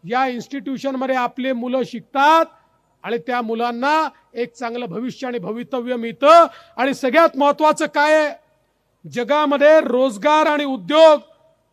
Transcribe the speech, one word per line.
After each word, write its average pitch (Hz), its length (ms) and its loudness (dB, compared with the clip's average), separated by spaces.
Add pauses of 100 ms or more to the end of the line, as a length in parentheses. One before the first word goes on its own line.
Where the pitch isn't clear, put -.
या 254 180 -2
इन्स्टिट्यूशनमध्ये 262 880 -6
आपले 247 380 -4
मुलं 247 300 -4
शिकतात 285 600 0 (580)
आणि 220 140 -6
त्या 240 240 -6
मुलांना 240 680 -2 (240)
एक 240 200 -8
चांगलं 240 320 -10
भविष्य 226 420 -10
आणि 240 120 -6
भवितव्य 240 560 -8
मिळतं. 277 500 4 (320)
आणि 262 160 -2
सगळ्यात 269 440 0
महत्त्वाचं 302 480 0
काय 302 280 0
आहे, 302 200 0 (760)
जगामध्ये 285 720 2
रोजगार 262 640 0
आणि 294 200 -2
उद्योग 285 540 4 (540)